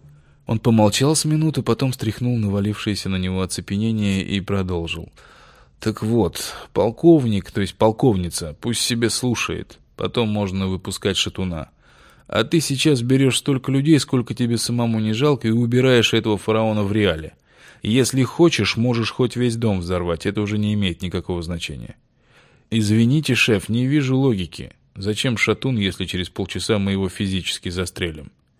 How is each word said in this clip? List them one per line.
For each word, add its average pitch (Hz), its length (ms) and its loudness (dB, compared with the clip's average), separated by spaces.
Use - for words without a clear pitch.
Он 113 80 0
помолчал 113 580 4
с - 100 -2
минуту, 151 360 0
потом 127 320 0
стряхнул 123 420 -2
навалившееся 101 720 -2
на 95 100 -2
него 92 260 -2
оцепенение 101 800 -2
и 98 180 -4
продолжил. 87 680 -4
«Так 110 220 -4
вот, 110 540 0
полковник, 117 760 4
то 104 100 -2
есть 95 140 -4
полковница, 98 840 0
пусть 117 220 -4
себе 117 300 0
слушает. - 640 -4
Потом 110 340 -2
можно 95 380 -2
выпускать 92 500 -4
шатуна. 87 520 -4
А 110 160 0
ты 151 180 0
сейчас 135 420 0
берешь 131 340 2
столько 131 340 -2
людей, 139 280 4
сколько 127 340 -2
тебе 117 240 0
самому 117 420 0
не 110 140 0
жалко, 123 340 0
и 110 40 2
убираешь 120 640 4
этого 107 240 2
фараона 110 440 0
в 98 80 0
реале. 87 420 0
Если 127 400 2
хочешь, 160 520 2
можешь 117 360 0
хоть 123 240 0
весь 123 200 0
дом 107 260 0
взорвать, 87 440 -2
это 101 160 -2
уже 104 160 -2
не 104 160 0
имеет 98 300 -2
никакого 87 400 -4
значения». 78 520 -10
«Извините, 117 640 2
шеф, 104 340 2
не 120 160 0
вижу 131 320 2
логики. 101 540 0
Зачем 107 420 -2
шатун, 120 400 0
если 95 280 -2
через 90 240 -4
полчаса 101 500 -2
мы 98 140 0
его 95 140 0
физически 95 640 -4
застрелим?» 85 640 -6